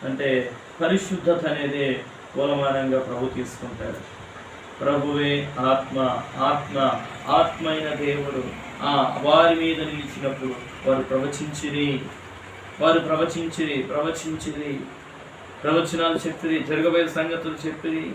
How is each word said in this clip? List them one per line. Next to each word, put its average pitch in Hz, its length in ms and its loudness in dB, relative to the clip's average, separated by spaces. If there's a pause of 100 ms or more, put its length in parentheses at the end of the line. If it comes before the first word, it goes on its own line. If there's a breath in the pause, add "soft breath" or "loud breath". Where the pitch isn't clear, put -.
అంటే, 135 480 0 (300)
పరిశుద్ధత 170 680 2
అనేదే 139 560 0 (320)
కొలమానంగా 135 640 2
ప్రభు 123 280 -2
తీసుకుంటాడు. 117 680 -6 (840)
"ప్రభువే 143 800 2
ఆత్మ, 131 600 2 (160)
ఆత్మ, 135 640 2 (260)
ఆత్మ 160 420 4
అయిన 156 200 0
దేవుడు, 143 540 -2 (380)
ఆ, 139 420 2
వారి 165 320 8
మీద 165 260 0
నిలిచినప్పుడు 139 760 -4 (340)
వారు 131 140 4
ప్రవచించిరి, 143 960 0 (800)
వారు 160 200 6
ప్రవచించిరి, 156 840 0
ప్రవచించిరి, 151 960 -4 (840)
ప్రవచనాలు 165 640 2
చెప్పిరి, 160 360 0
జరగబోయే 160 440 4
సంగతులు 165 600 -2
చెప్పిరి." 160 480 -4